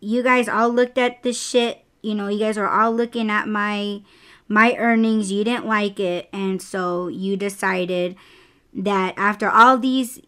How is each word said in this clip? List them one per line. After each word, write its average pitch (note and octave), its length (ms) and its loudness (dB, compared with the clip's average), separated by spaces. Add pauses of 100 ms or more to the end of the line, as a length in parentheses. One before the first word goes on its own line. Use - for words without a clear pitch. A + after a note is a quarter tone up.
you A3+ 220 -2
guys B3+ 260 2
all A#3 220 2
looked B3 280 0
at B3 240 0
this B3 180 -4
shit. - 440 -2 (180)
You G#3+ 120 -4
know, G3+ 140 -4
you G#3 120 -2
guys G#3+ 160 -2
were G3+ 120 -2
all A3 240 2
looking A#3 380 -2
at G#3 160 0
my, G#3 560 -4 (460)
my G#3+ 260 4
earnings. A3 560 2
You G3+ 140 -2
didn't A#3 220 -4
like G#3 340 -2
it. F3 320 -4
And F#3+ 280 -4
so F3+ 480 -4
you F#3+ 280 -4
decided F#3 800 -4 (580)
that F#3+ 420 -2
after G#3 320 -2
all B3 300 6
these B3+ 500 -2